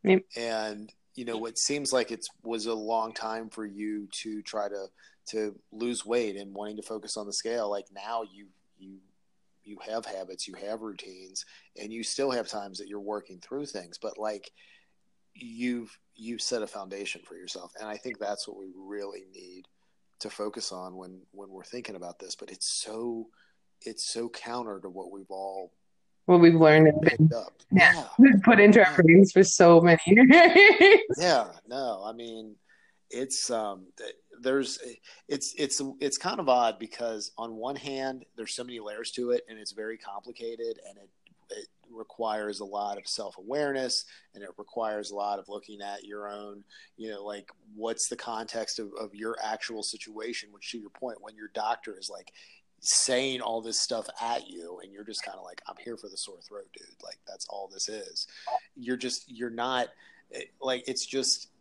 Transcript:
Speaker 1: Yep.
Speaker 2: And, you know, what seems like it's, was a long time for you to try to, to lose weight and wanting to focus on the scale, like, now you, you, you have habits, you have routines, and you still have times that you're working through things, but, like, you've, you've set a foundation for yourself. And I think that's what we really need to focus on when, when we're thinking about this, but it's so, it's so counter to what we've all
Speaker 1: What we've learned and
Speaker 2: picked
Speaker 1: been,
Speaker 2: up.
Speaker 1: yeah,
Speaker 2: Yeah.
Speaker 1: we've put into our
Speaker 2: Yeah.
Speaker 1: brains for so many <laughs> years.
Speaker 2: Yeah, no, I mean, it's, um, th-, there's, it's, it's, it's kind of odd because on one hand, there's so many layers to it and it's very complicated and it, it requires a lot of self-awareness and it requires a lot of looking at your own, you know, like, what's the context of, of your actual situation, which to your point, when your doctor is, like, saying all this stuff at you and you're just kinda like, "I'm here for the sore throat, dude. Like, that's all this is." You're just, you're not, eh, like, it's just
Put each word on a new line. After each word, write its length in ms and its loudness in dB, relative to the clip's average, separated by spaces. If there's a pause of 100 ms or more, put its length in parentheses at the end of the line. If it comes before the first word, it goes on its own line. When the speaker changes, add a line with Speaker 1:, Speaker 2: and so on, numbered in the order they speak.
Speaker 1:
Yep. 200 4 (120)
Speaker 2:
And, 560 -8 (220)
you 100 -12
know, 140 -8
what 200 -8
seems 340 -4
like 180 0
it's, 180 -10 (140)
was 240 -8
a 80 -4
long 400 -6
time 340 -10
for 160 -14
you 480 -10
to 300 -12
try 260 -8
to, 180 -10 (420)
to 300 -8 (140)
lose 320 -8
weight 320 -4
and 180 -16
wanting 220 -12
to 60 -14
focus 340 -12
on 100 -12
the 60 -12
scale, 380 -6
like, 240 -6
now 360 -8
you, 180 -20 (300)
you, 200 -20 (680)
you 220 -20
have 180 -8
habits, 440 -12
you 60 -16
have 260 -10
routines, 640 -16 (360)
and 120 -12
you 100 -10
still 300 -4
have 160 -6
times 300 -12
that 100 -16
you're 100 -12
working 400 -10
through 280 -12
things, 320 -16
but, 200 -12
like, 320 -10 (840)
you've, 600 -8 (180)
you've 280 -12
set 200 -4
a 40 -6
foundation 580 -12
for 120 -20
yourself. 420 -16
And 100 -12
I 80 -10
think 220 -14
that's 300 -8
what 100 -16
we 80 -16 (100)
really 560 -12
need 340 -20 (540)
to 100 -12
focus 420 -10
on 240 -14
when, 240 -18 (120)
when 180 -20
we're 140 -20
thinking 320 -14
about 220 -14
this, 160 -14
but 160 -18
it's 320 -8
so, 460 -8 (540)
it's 300 -10
so 160 -6
counter 520 -10
to 80 -14
what 240 -14
we've 180 -18
all 420 -10 (540)
Speaker 1:
What 140 8
we've 140 12
learned 340 10
and 140 4
Speaker 2:
picked 160 4
Speaker 1:
been, 140 8
Speaker 2:
up. 200 -8 (180)
Speaker 1:
yeah, 240 8
Speaker 2:
Yeah. 140 -4 (100)
Speaker 1:
we've 240 10
put 180 8
into 240 12
our 60 4
Speaker 2:
Yeah. 120 -2
Speaker 1:
brains 300 10
for 120 8
so 360 10
many 220 6
<laughs> 40 -6
years. 920 10 (180)
Speaker 2:
Yeah, 320 2 (180)
no, 360 -6
I 80 -8
mean, 440 -14 (540)
it's, 400 -6
um, 360 -6 (100)
th-, 180 -14 (260)
there's, 380 -2 (500)
it's, 300 -6
it's, 220 -4 (200)
it's 180 -4
kind 220 -6
of 80 -2
odd 300 2
because 600 -10
on 180 -10
one 200 -8
hand, 480 -8 (120)
there's 180 -12
so 100 -10
many 160 -14
layers 320 -12
to 180 -6
it 180 -2
and 100 -18
it's 140 -16
very 260 -12
complicated 800 -12 (100)
and 100 -20
it, 120 -20 (400)
it 180 -16 (220)
requires 680 -8
a 40 -10
lot 320 -4
of 100 -14
self-awareness 1000 -4 (280)
and 80 -18
it 140 -16
requires 540 -6
a 40 -14
lot 240 -4
of 120 -14
looking 320 -14
at 220 -12
your 260 -12
own, 340 -16 (320)
you 140 -12
know, 120 -12
like, 280 -14 (240)
what's 340 -6
the 80 -8
context 600 -10
of, 200 -10
of 160 -14
your 280 -10
actual 400 -8
situation, 680 -12
which 180 -18
to 80 -12
your 120 -16
point, 300 -14
when 160 -20
your 160 -20
doctor 460 -6
is, 100 -14
like, 240 -18 (480)
saying 600 0
all 180 -6
this 200 -6
stuff 280 -6 (140)
at 260 -6
you 340 -16
and 100 -20
you're 120 -18
just 180 -12
kinda 200 -14
like, 260 -20
"I'm 160 -16
here 140 -12
for 100 -18
the 80 -18
sore 240 -14
throat, 320 -20
dude. 320 -20
Like, 140 -18 (100)
that's 200 -16
all 200 -14
this 200 -10
is." 380 -12 (480)
You're 220 -6
just, 340 -10
you're 200 -8
not, 380 -4 (440)
eh, 120 -12 (160)
like, 280 -4
it's 180 -6
just 440 -4 (100)